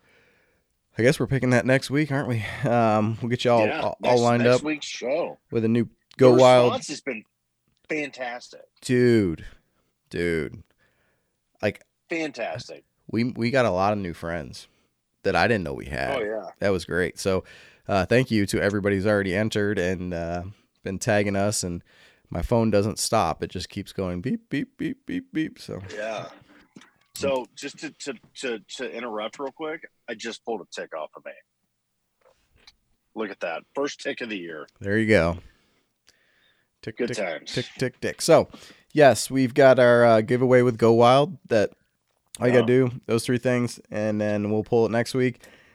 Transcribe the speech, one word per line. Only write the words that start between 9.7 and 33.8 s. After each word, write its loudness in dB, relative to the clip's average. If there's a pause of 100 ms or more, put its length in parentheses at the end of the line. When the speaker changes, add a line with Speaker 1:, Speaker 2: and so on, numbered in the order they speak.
Speaker 1:
dude, -6 (1000)
like, -4 (260)
Speaker 2:
Fantastic. -8 (260)
Speaker 1:
we, -2
we -4
got 2
a 0
lot 0
of -4
new -8
friends -10 (580)
that 0
I 4
didn't 0
know -8
we -12
had. -4
Speaker 2:
Oh, -4
yeah. -8 (140)
Speaker 1:
That 0
was -2
great. -4
So, -2 (420)
uh, 0
thank 0
you 2
to -2
everybody 0
who's -2
already 0
entered -2
and, -4
uh, -8 (380)
been -8
tagging 0
us, -2
and -8 (460)
my -6
phone 0
doesn't 0
stop. -2
It -6
just -10
keeps -12
going -6
beep, -8
beep, -8
beep, -8
beep, -10
beep. -6
So -12 (140)
Speaker 2:
Yeah. -10 (840)
So -4 (100)
just -16
to, -12
to, -14 (220)
to, -8 (180)
to -10
interrupt -10
real -10
quick, -12 (220)
I -10
just -14
pulled -8
a -20 (160)
tick -12
off -10
of -20
me. -14 (1800)
Look -6
at -18
that. -6 (100)
First -6